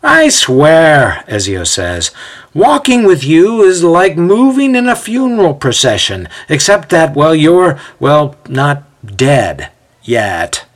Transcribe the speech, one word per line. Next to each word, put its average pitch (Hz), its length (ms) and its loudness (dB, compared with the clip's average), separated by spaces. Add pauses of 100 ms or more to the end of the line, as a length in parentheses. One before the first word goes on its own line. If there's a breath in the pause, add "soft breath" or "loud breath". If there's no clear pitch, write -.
I 320 260 2
swear, 147 960 2
Ezio 98 400 -6
says, 87 460 -6 (420 loud breath)
walking 247 480 0
with 180 220 2
you 185 400 2
is 185 180 2
like 175 340 2
moving 254 600 0
in 247 120 -2
a 247 60 0
funeral 226 600 -2
procession, 110 760 -2 (200 loud breath)
except 165 420 -2
that, 160 260 0
well, 156 180 2
you're, 160 460 2 (180 loud breath)
well, 147 380 0 (120)
not 143 360 -2 (320)
dead 123 540 -2 (320)
yet. 98 720 -6